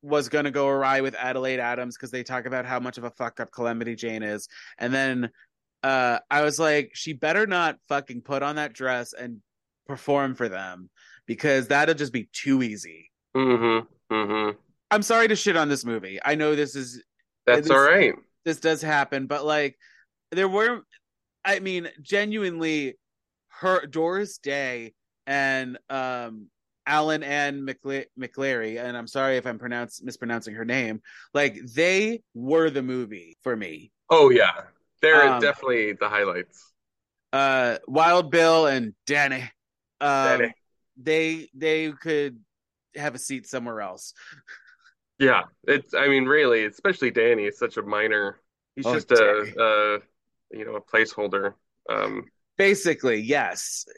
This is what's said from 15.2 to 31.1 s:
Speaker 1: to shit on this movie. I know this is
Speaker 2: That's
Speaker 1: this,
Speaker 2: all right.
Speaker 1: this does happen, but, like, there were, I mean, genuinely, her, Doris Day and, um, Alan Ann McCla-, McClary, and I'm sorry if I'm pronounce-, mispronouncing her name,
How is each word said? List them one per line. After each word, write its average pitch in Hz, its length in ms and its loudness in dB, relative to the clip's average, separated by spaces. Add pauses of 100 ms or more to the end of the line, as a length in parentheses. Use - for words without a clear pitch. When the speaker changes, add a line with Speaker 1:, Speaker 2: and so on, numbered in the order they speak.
Speaker 1:
to 214 60 2
shit 196 220 0
on 151 120 2
this 131 160 -2
movie. 98 380 -6
I 147 120 0
know 151 200 0
this 143 200 -4
is 123 280 -12 (420)
Speaker 2:
That's 143 220 4
Speaker 1:
this, 160 40 2
Speaker 2:
all 135 120 8
right. 156 300 6 (320)
Speaker 1:
this 160 140 -2
does 160 220 0
happen, 143 460 -2
but, 147 180 -4
like, 151 320 0 (540)
there 190 180 0
were, 214 320 0 (640)
I 196 140 0
mean, 185 300 -6 (120)
genuinely, 165 960 -2 (640)
her, 185 240 0
Doris 170 540 -4
Day 127 560 -6 (320)
and, 135 500 -2 (120)
um, 123 580 -8 (400)
Alan 151 340 0
Ann 143 460 -4
McCla-, 135 400 -8 (120)
McClary, 123 640 -6
and 123 140 -8
I'm 117 80 -12
sorry 135 320 -2
if 127 80 -4
I'm 117 140 -8
pronounce-, 120 420 -8
mispronouncing 117 540 -8
her 113 100 -8
name, 117 380 -4 (320)